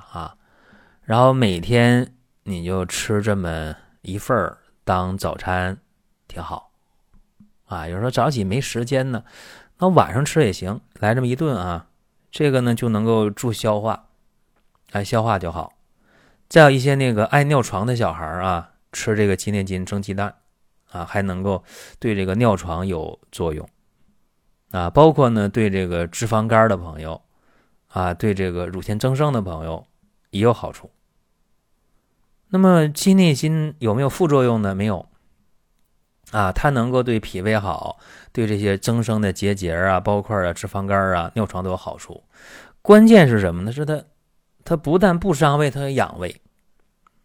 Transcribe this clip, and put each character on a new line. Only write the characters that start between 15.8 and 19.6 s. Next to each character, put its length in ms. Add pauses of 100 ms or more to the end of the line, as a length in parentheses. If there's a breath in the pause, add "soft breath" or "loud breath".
再 140
有 80
一 80
些 160
那 180
个 140
爱 160
尿 180
床 240
的 120
小 160
孩 120
儿 180
啊， 280 (220)
吃 240
这 100
个 80
鸡 160
内 140